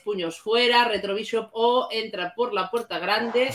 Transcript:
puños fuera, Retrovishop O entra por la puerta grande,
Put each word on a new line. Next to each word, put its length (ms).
puños 340
fuera, 460
Retrovishop 680
O 360
entra 440
por 180
la 180
puerta 280
grande, 560